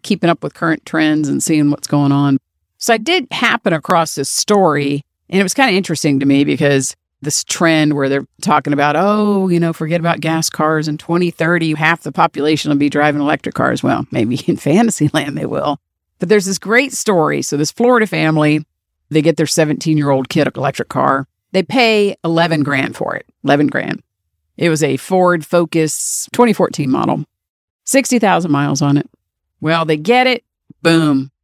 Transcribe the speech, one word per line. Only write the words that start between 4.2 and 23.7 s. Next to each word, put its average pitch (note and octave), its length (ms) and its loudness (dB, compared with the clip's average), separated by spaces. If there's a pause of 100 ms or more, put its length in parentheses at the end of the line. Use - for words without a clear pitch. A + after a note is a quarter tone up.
story, D3 760 0 (260)
and F#3+ 100 0
it G3 40 4
was F3+ 100 -2
kinda C4 200 2
interesting D#3 460 0
to C#3 60 -2
me C#3 180 4
because C#3+ 520 0 (260)
this - 220 -4
trend D#3 500 0
where C#3 140 -2
they're C#3 200 -2 (140)
talking D3+ 300 0
about, D3 260 2
"Oh, G3+ 520 0
you E3+ 100 2
know, E3 140 0
forget E3 260 -4
about D#3+ 220 -2
gas D#3+ 280 -2
cars. D#3 380 -2
In D3+ 100 -4
twenty E3+ 340 -2
thirty, E3 420 0
half D#3 300 0
the D3+ 100 -10
population D3+ 560 0
will C#3+ 80 2
be C#3+ 120 0
driving D3 320 0
electric D3 340 -4
cars." B2 280 -2
Well, C3 280 -2
maybe B2 260 -2
<laughs> - 100 -12
in D#3+ 80 0
fantasy F3 580 0
land D3 240 -4
they - 80 -6
will. C#3+ 340 -4 (400)
But F3 100 -2
there's G3+ 160 2
this F#3+ 140 -4
great A#3+ 340 0
story. D3+ 480 0
So C#3+ 160 -4
this D3 140 -2
Florida A#3 340 2
family, D#3 600 0 (440)
they D3+ 120 2
get D#3 160 2
their D#3+ 100 0
seventeen-year-old D3+ 800 0
kid C#3+ 180 0
an C3 80 -8
electric C3+ 340 -4
car. C3+ 380 0 (240)
They F#3+ 120 0
pay G#3+ 600 2
eleven E3 400 0
grand C3+ 320 -2
for - 200 -6
it. - 100 -12 (180)
Eleven C#3+ 240 2
grand. - 340 -6 (560)